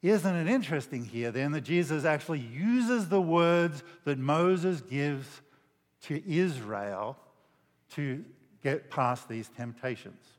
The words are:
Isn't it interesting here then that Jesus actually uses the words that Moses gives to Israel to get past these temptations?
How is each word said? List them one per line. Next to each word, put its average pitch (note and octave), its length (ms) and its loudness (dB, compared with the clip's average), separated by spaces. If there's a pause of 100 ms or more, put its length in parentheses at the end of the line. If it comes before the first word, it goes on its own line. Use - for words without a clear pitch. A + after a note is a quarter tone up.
Isn't F#3 320 4
it E3 120 0
interesting D3+ 560 -2
here A#2 280 -4
then C3+ 220 -2
that D3+ 80 -2
Jesus D#3 440 0
actually D3+ 360 0
uses A3 680 0
the F#3+ 120 4
words E3+ 600 4 (220)
that C#3+ 160 0
Moses E3+ 640 2
gives C#3 600 -4 (640)
to D#3+ 280 -6
Israel A2 840 -2 (800)
to C#3+ 280 -4 (380)
get C#3+ 300 -2
past B2 360 0
these A2+ 220 -8
temptations? A#2+ 760 -10 (160)